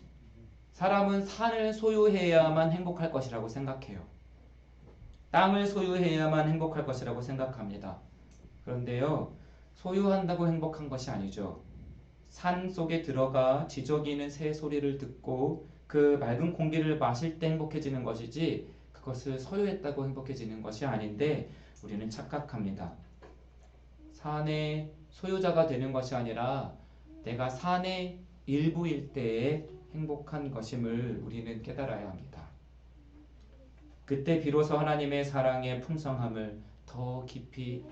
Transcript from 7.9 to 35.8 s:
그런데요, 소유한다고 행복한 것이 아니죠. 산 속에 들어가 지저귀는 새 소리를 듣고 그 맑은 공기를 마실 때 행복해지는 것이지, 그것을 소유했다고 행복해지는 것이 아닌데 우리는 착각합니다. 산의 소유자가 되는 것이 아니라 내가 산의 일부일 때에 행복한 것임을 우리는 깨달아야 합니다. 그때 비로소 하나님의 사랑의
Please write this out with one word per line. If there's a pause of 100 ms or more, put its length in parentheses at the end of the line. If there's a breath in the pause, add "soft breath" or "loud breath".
그런데요, (400 loud breath)
소유한다고
행복한
것이
아니죠. (680)
산
속에
들어가
지저귀는
새
소리를
듣고 (200 loud breath)
그
맑은
공기를
마실
때
행복해지는
것이지, (220 loud breath)
그것을
소유했다고
행복해지는
것이
아닌데 (340 loud breath)
우리는
착각합니다. (1200)
산의 (180)
소유자가
되는
것이
아니라 (500 loud breath)
내가
산의 (260)
일부일
때에 (260)
행복한
것임을
우리는
깨달아야
합니다. (1600)
그때
비로소
하나님의
사랑의